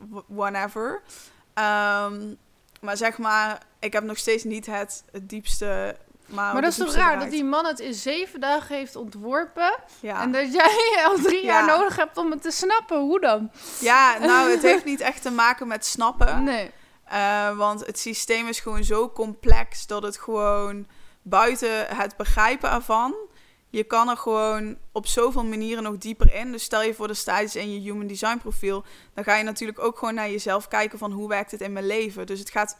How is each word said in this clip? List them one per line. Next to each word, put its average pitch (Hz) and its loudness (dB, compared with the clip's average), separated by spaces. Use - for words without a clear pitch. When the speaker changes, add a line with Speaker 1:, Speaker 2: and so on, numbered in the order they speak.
Speaker 1:
w-, 202 -16
whenever. 208 -6
Ehm, 208 -2
maar 202 -6
zeg 226 -2
maar, 214 -2
ik 208 -6
heb 214 0
nog 214 -10
steeds 226 0
niet 220 -8
het, 208 -8
het 196 -14
diepste, 202 -2
maar 202 -4
Speaker 2:
Maar - 0
Speaker 1:
de 269 0
Speaker 2:
dat 339 2
is - -4
toch 370 -4
Speaker 1:
diepste 302 0
Speaker 2:
raar, 349 6
Speaker 1:
bereikt. 285 -6
Speaker 2:
dat 302 -4
die 269 -2
man 302 0
het 311 -4
in 247 -8
zeven 302 -6
dagen 285 -2
heeft 277 -10
ontworpen 277 -4
Speaker 1:
Ja. 208 -8
Speaker 2:
en 254 -2
dat 262 -2
jij 427 4
<laughs> 320 6
al 392 4
drie 370 2
jaar 320 4
Speaker 1:
Ja. 311 6
Speaker 2:
nodig 392 0
hebt 320 -2
om 339 -2
het 294 -6
te 330 -6
snappen. 403 -2
Hoe 302 0
dan? 220 0
Speaker 1:
Ja, 247 6
nou, 262 6
het 339 2
Speaker 2:
<laughs> 359 8
Speaker 1:
heeft 381 2
niet 277 -4
echt 262 -4
te 247 -6
maken 240 2
met 220 -6
snappen. 254 4
Speaker 2:
Nee. 233 -4
Speaker 1:
Eh, 208 -2
want 208 -2
het - -8
systeem 226 -4
is 233 -6
gewoon 214 0
zo 220 2
complex - 6
dat 208 -6
het 202 -8
gewoon 202 -2
buiten 220 0
het 208 -6
begrijpen 226 4
ervan, 240 0
je 214 -2
kan 233 2
er 240 -2
gewoon 214 -2
op 214 -8
zoveel 240 2
manieren 220 -4
nog 208 -6
dieper 214 8
in. 240 -6
Dus 226 -8
stel 214 0
je 226 0
voor, 214 -8
er 208 -8
staat 202 -2
iets 214 -6
in 208 -6
je 202 -8
human 202 -8
design 214 -4
profiel, 196 -2
dan 202 -8
ga 208 2
je 214 2
natuurlijk 220 -8
ook 226 -2
gewoon 226 -4
naar 214 -4
jezelf 202 -4
kijken 214 -2
van: 208 -8
"Hoe 208 -8
werkt 208 -4
het 202 -12
in 202 -8
mijn 196 -8
leven?" 202 -4
Dus 196 -8
het 202 -16
gaat 214 -4